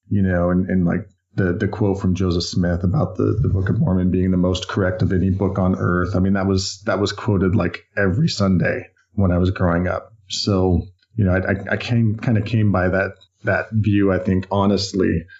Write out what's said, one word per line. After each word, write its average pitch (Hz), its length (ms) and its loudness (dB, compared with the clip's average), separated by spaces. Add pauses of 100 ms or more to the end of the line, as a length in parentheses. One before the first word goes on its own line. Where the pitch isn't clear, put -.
you 101 160 0
know, 87 260 2
and, 92 200 0
and, 90 160 0
like, 87 220 -2 (280)
the, 92 180 2
the 95 140 -2
quote 95 340 0
from 92 140 0
Joseph 90 280 0
Smith 87 400 -2
about - 320 0
the, 104 280 0
the - 60 0
Book 92 200 0
of - 100 0
Mormon 92 300 2
being 92 220 2
the 90 60 2
most 90 300 0
correct 80 360 -2
of 95 100 0
any 95 160 2
book 95 300 0
on 92 160 2
earth. 92 400 0
I 92 40 0
mean, 98 140 2
that 98 140 0
was, 95 400 -2
that 98 120 0
was 101 120 0
quoted, 95 440 0
like, 82 280 -2 (120)
every 101 320 0
Sunday 95 600 0 (260)
when 98 180 2
I 90 60 2
was 92 140 2
growing 90 360 0
up. - 260 -6 (140)
So, 92 540 0 (340)
you 110 100 0
know, 90 80 2
I, 95 180 0
I, 98 40 0 (180)
I 107 40 -2
came, 113 400 0
kinda 110 240 0
came 107 300 0
by 92 180 2
that, 95 220 0 (320)
that 95 280 -2
view, 101 400 2
I 92 60 2
think, 92 320 0
honestly, 98 760 0 (140)